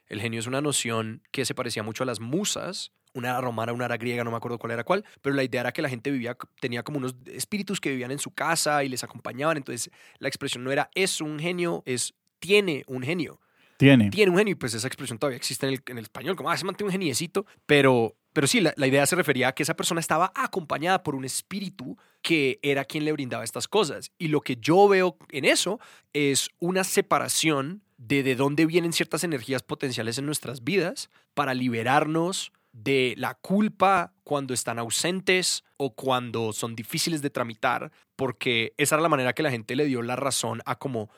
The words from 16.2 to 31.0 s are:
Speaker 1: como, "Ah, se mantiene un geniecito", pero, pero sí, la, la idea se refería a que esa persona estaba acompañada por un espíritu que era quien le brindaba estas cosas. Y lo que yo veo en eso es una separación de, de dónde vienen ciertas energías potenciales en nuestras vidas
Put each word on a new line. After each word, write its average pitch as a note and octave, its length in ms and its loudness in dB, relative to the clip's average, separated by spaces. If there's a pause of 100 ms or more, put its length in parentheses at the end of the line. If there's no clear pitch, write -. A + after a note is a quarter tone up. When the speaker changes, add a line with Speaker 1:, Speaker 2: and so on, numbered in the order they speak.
Speaker 1:
como, C#3+ 140 -4
"Ah, D#3+ 80 2
se D3+ 60 -6
mantiene G3+ 240 -4
un F3+ 40 -2
geniecito", E3+ 520 -2 (220)
pero, C3 500 6 (160)
pero C#3+ 140 2
sí, A#3 140 4
la, D#3+ 160 4
la C#3 100 2
idea C#3 180 4
se E3+ 120 2
refería C3 320 2
a B2+ 40 2
que D3+ 120 -4
esa D#3+ 120 -2
persona E3+ 240 -2
estaba E3 340 2
acompañada F#3 680 -2
por C#3+ 120 -4
un C3 120 -6
espíritu - 720 -8 (240)
que C#3 400 2
era C#3 240 2
quien D3+ 180 -4
le D#3 80 0
brindaba B2 320 -4
estas A#2 240 -6
cosas. C#3+ 500 0
Y E3 100 -2
lo D3+ 120 2
que - 160 -4
yo F3 320 6
veo F#3 280 4 (140)
en C#3+ 140 -4
eso A3+ 340 2 (360)
es C#3 340 2 (100)
una F#3 260 0
separación D#3 1000 0 (160)
de, C3+ 240 2
de C3 120 2
dónde C#3+ 320 4
vienen E3+ 260 2
ciertas D#3+ 320 -2
energías C3 380 -2
potenciales A#2+ 560 -4
en C#3 80 -6
nuestras A#2+ 380 -6
vidas F3+ 460 -2 (240)